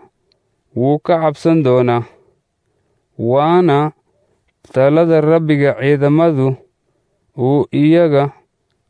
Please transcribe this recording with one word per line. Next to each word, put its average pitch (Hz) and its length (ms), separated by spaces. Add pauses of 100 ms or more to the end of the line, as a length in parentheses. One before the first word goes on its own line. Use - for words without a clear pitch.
(760)
wuu 139 220
ka - 220
cabsan 160 440
doonaa. 123 380 (1160)
Waana 147 760 (800)
talada 156 500
Rabbiga 151 540
ciidamadu 143 800 (800)
uu 139 340
iyaga 151 540 (640)